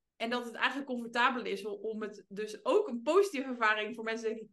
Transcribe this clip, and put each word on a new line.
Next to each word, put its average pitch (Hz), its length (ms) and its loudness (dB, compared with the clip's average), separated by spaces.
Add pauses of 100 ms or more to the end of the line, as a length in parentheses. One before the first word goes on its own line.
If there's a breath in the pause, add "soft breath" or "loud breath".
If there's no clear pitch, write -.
(160)
en 233 140 -4
dat 240 160 0
het 226 80 -8
eigenlijk 262 340 0
comfortabeler 240 640 2
is 196 140 -4
om, 208 80 -6
om 214 280 -6
het 208 260 -8
dus 208 380 -8
ook 370 220 4
een 240 140 -4
positieve 294 460 4
ervaring 214 480 2
voor 226 80 -8
mensen, 226 240 -2
denk 220 140 -2
ik, - 120 -16